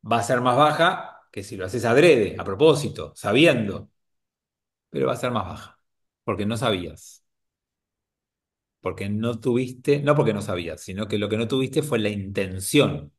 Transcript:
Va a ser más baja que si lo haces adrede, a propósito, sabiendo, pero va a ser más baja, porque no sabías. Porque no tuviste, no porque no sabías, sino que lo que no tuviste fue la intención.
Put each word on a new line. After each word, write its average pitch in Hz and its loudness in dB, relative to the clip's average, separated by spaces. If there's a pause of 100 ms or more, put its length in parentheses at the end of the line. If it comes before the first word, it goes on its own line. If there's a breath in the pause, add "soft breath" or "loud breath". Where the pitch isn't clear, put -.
(100)
Va 117 4
a 113 0
ser 123 0
más 123 2
baja 151 0
que 101 -10
si - -12
lo 92 -6
haces 113 -4
adrede, 120 6
a 92 -8
propósito, 131 2
sabiendo, 110 2 (1000)
pero - -2
va 127 0
a - -6
ser 127 -4
más 101 -4
baja, - -16 (440)
porque 101 -2
no 113 -2
sabías. 95 -4 (1600)
Porque 92 -6
no 110 -2
tuviste, 127 0
no 143 4
porque 113 2
no 101 -4
sabías, 85 -6
sino 98 -8
que 104 -2
lo 104 -2
que 107 0
no 113 -2
tuviste 135 0
fue 135 -2
la 107 0
intención. 98 -2